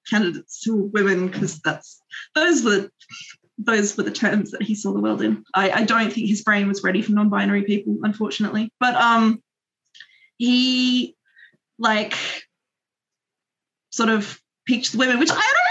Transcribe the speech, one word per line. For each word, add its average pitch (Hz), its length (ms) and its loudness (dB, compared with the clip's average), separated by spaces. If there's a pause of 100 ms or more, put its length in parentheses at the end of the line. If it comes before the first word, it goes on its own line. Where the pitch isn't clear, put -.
candidates 190 560 -2
who 220 180 -2
are 196 80 -2
women, 190 420 0
'cause - 300 -6
that's, - 420 -8 (320)
those 311 280 4
were, 202 280 0 (680)
those 208 400 0
were 208 60 0
the - 80 -4
terms 202 400 -2
that - 120 -8
he 214 120 -2
saw 196 180 -4
the 202 80 -2
world 214 220 -2
in. 214 200 0 (120)
I, 190 160 2
I 226 140 0
don't 226 280 0
think 220 160 -2
his 208 140 0
brain 202 260 0
was 196 160 -4
ready 190 160 0
for 214 120 0
non-binary 202 500 2
people, 208 400 -2
unfortunately. 214 760 -2
But, 247 180 0
um, 226 460 4 (920)
he, 254 800 0 (640)
like, 220 400 0 (1700)
sort 226 180 0
of 214 280 -2 (280)
picked 254 260 0
the 220 60 -2
women, 254 200 2
which 320 120 2
I - 40 0
don't 427 100 0 (260)